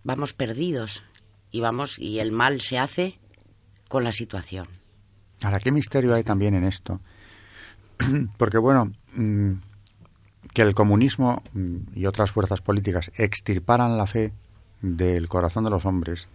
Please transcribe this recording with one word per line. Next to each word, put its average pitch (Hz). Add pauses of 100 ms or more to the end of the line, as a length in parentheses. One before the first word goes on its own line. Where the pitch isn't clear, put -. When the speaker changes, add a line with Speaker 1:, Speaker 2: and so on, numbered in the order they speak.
Speaker 1:
vamos 131
perdidos 123 (480)
y 113
vamos, 120
y 107
el 110
mal 123
se 127
hace 180 (680)
con 127
la 117
situación. 95 (760)
Speaker 2:
Ahora, 98
qué 127
misterio 135
hay 117
también 104
en 90
esto. 92 (1000)
<clears throat> 131
Porque, 113
bueno, 117 (220)
mm, 101 (1040)
que 117
el 101
comunismo, 120 (120)
mm, 90 (180)
y 98
otras 101
fuerzas 98
políticas 98
extirparan 113
la 101
fe 110 (500)
del 87
corazón 90
de 110
los 95
hombres 87